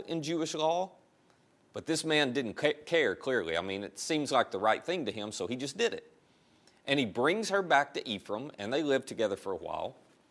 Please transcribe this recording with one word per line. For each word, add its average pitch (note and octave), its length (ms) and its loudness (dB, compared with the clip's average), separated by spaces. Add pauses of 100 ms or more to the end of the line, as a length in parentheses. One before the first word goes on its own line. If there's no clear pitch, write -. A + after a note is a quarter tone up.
in E3 160 -4
Jewish D#3 320 -2
law, E3+ 380 0 (800)
but A2 100 -8
this D#3+ 220 -2
man D3 260 4
didn't A#2+ 220 -2
ca-, D3+ 180 2 (140)
care, C#3 280 4
clearly. F2 440 0
I - 20 0
mean, G2 240 -4
it - 140 -12
seems D3 340 -2
like A#2+ 180 4
the G2 80 -4
right G#2+ 240 4
thing E3+ 220 -4
to G#2 80 -2
him, G#2+ 180 -6
so F#2+ 160 -6
he A#2+ 100 -4
just C3+ 200 -6
did A3+ 160 0
it. - 180 -10 (760)
And C#3 120 2
he C3+ 60 2
brings D3+ 460 0
her G3 100 2
back D3 320 4
to - 160 -6
Ephraim, G#2+ 500 -6
and G#2 140 -6
they D#3 100 2
live C3+ 220 2
together G2+ 320 -2
for G2 160 -6
a F2+ 40 -4
while, E2 380 -6 (360)